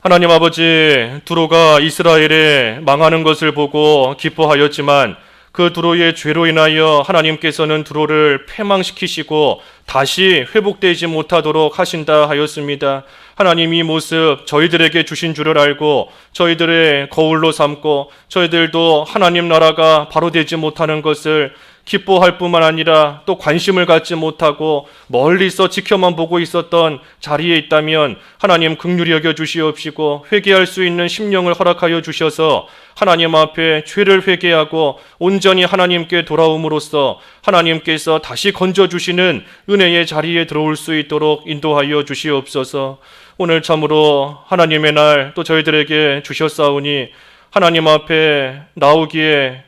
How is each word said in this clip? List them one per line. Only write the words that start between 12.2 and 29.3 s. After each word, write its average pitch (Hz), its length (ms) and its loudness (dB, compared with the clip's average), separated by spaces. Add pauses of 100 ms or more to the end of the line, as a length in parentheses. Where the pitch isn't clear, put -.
하였습니다. 143 760 -4 (320)
하나님, 170 380 0
이 170 80 0
모습 160 640 -2
저희들에게 165 580 0
주신 160 300 -6
줄을 151 240 0
알고 147 520 0 (240)
저희들의 165 760 0
거울로 156 420 0
삼고 147 600 -2 (180)
저희들도 165 720 0
하나님 175 440 0
나라가 160 640 4
바로 165 220 0
되지 160 260 -2
못하는 156 440 -4
것을 151 520 -2 (340)
기뻐할 185 500 2
뿐만 175 260 0
아니라 156 640 2
또 185 120 -2
관심을 175 480 0
갖지 165 300 0
못하고 156 720 -4 (180)
멀리서 180 600 0
지켜만 185 480 0
보고 170 220 -2
있었던 170 600 -2 (220)
자리에 156 340 -2
있다면 151 640 -2 (220)
하나님, 165 360 0
긍휼히 170 360 -2
여겨 160 220 0